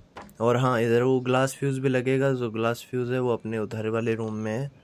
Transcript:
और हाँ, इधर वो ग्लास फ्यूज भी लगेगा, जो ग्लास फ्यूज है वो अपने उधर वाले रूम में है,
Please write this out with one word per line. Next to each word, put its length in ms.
और 160
हाँ, 240
इधर 220
वो 160
ग्लास 360
फ्यूज 240
भी 100
लगेगा, 440
जो 180
ग्लास 380
फ्यूज 220
है 80
वो 140
अपने 260
उधर 280
वाले 280
रूम 180
में 260
है, 120